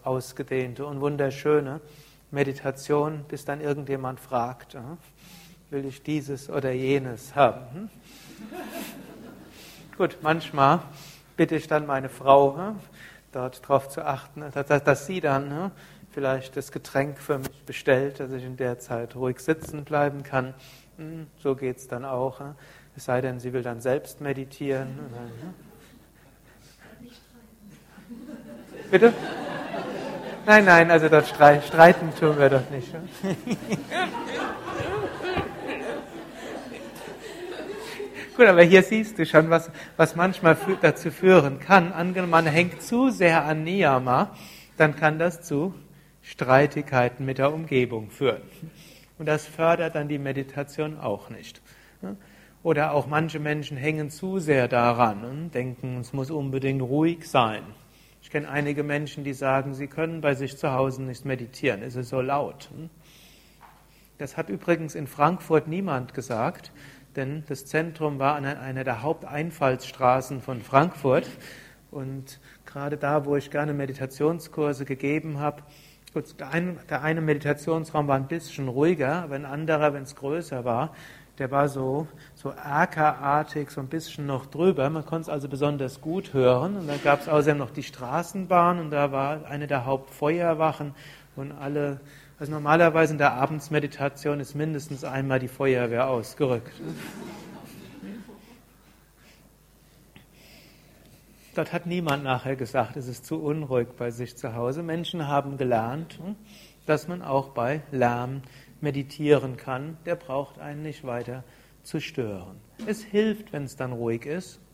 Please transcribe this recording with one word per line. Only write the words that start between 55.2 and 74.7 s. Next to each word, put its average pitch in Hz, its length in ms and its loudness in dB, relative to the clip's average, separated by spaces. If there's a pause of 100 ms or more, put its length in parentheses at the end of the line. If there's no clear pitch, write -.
und 151 280 -10
denken, 127 500 -6
es - 120 -12
muss 139 180 -4
unbedingt 135 500 -2
ruhig 156 480 0
sein. 110 320 2 (600)
Ich - 80 -20
kenne 147 180 -4
einige 147 320 -2
Menschen, 147 420 -4
die 139 100 -6
sagen, 135 420 0
sie 139 100 -8
können 165 340 -6
bei 147 140 2
sich 135 240 -6
zu 147 140 -2
Hause 131 320 0
nicht 127 220 -10
meditieren, 120 580 -4
es 123 120 -10
ist 127 140 -8
so 131 120 -2
laut. 139 500 -4 (1500)
Das 139 180 -12
hat 170 140 -8
übrigens 165 460 -2
in 151 100 -8
Frankfurt 156 600 2
niemand 156 480 -4
gesagt, 120 560 -4 (440)
denn 147 320 -6
das - 200 -10
Zentrum 156 500 -2
war 139 160 2
an 143 120 -6
einer 131 380 -6
der 120 200 -4
Haupteinfallsstraßen 135 1400 0
von 127 220 -8
Frankfurt. 139 640 2 (640)
Und 135 480 -12 (260)
gerade 143 320 -8
da, 147 280 0
wo 143 100 2
ich 139 160 -4
gerne 147 220 -2
Meditationskurse 143 1120 -2